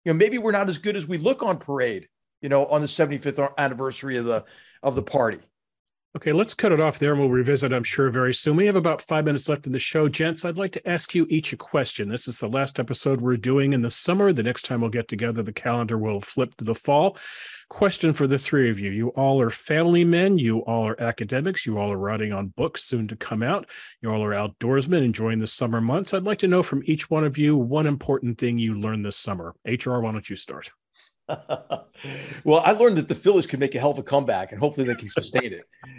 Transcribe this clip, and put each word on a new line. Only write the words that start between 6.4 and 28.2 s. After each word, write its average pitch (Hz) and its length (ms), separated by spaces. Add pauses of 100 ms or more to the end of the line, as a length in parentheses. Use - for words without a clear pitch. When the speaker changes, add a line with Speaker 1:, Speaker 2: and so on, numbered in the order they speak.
Speaker 2:
cut 190 200
it 156 80
off 156 180
there 147 120
and 143 100
we'll 135 80
revisit, 127 420
I'm 123 140
sure, 135 240
very 127 240
soon. 151 240
We 196 80
have 202 100
about 165 260
five 156 220
minutes 147 240
left 147 180
in 135 60
the 131 80
show. 151 300
Gents, 160 340
I'd 170 140
like 190 160
to - 120
ask 175 300
you 165 140
each 156 240
a - 40
question. 117 520
This 120 180
is 120 100
the 107 120
last 135 320
episode 123 400
we're 123 160
doing 135 340
in 131 80
the 117 100
summer. 190 440
The 120 100
next 120 220
time 120 160
we'll 117 80
get 113 180
together, 113 340
the 107 120
calendar 117 440
will 107 220
flip 123 380
to 117 80
the 110 100
fall. 156 400 (540)
Question 180 420
for 143 160
the 139 100
three 135 320
of 104 80
you. 98 140
You 110 200
all 135 280
are 117 100
family 170 540
men. 175 340
You 113 280
all 113 200
are 110 160
academics. 127 640
You 107 120
all 104 160
are 98 40
writing 104 360
on 98 140 (100)
books 151 260
soon 113 240
to 113 80
come 110 260
out. 165 280 (320)
You 113 100
all 107 100
are 104 100
outdoorsmen 131 760
enjoying 113 340
the 110 80
summer 117 320
months. 143 340
I'd 185 100
like 208 160
to 190 100
know 180 120
from 139 240
each 156 240
one 156 140
of 143 140
you 147 180
one 143 320
important 135 500